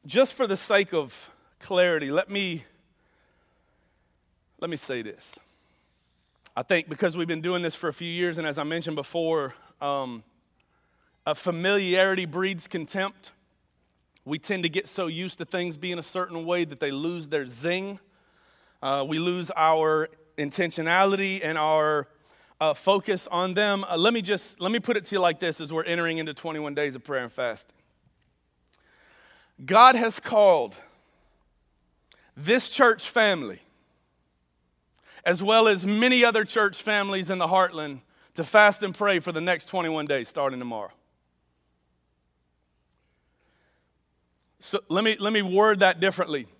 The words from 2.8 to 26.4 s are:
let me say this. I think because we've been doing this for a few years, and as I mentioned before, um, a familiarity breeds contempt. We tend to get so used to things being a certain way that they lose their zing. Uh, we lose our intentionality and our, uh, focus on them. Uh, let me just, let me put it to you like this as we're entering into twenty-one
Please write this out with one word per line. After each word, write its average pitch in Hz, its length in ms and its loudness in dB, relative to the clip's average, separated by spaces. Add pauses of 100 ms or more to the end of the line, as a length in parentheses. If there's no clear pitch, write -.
let 170 100 -8
me 160 60 -6
say 127 260 -8
this. - 340 -16 (1200)
I 123 60 -4
think 170 260 -2
because 165 280 -4
we've 170 100 -4
been 160 160 -6
doing 175 200 -2
this 160 120 -6
for 170 140 -8
a 147 40 -6
few 170 160 -12
years, 170 300 -4
and 160 80 -6
as 147 120 -4
I 156 40 -6
mentioned 160 320 -6
before, 156 600 -4 (260)
um, 135 420 -6 (1040)
a 151 80 -2
familiarity 185 920 0
breeds 180 420 -6
contempt. 190 640 -8 (920)
We 151 140 -6
tend 185 240 -6
to 170 60 0
get 170 180 -4
so 180 220 -6
used 170 300 -10
to 165 60 -10
things 175 320 -6
being 175 220 -8
a 160 60 -10
certain 175 420 -8
way 175 180 0
that 147 140 -12
they 143 140 -4
lose 160 360 -6
their 143 200 -4
zing. 180 500 -6 (840)
Uh, 139 240 -2
we 156 120 -2
lose 175 380 -2
our 156 520 2 (300)
intentionality 185 1040 0
and 160 160 -2
our, 151 480 2 (520)
uh, 156 140 2
focus 190 580 0
on 185 220 -2
them. 202 340 0
Uh, 170 120 -4
let 214 160 4
me 226 80 -2
just, 190 360 -6
let 185 140 -4
me 233 60 -2
put 233 180 -2
it 190 100 -6
to - 80 -10
you 190 60 0
like 170 200 2
this 170 200 -4
as 151 100 -12
we're 160 140 -4
entering 170 320 -2
into 156 160 -8
twenty-one 151 420 -10